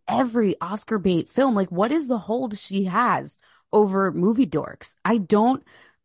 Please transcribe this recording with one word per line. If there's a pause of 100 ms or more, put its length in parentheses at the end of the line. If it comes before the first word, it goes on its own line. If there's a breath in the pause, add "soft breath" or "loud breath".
every
Oscar
bait
film?
Like,
what
is
the
hold
she
has (340 soft breath)
over
movie
dorks?
I
don't (420 soft breath)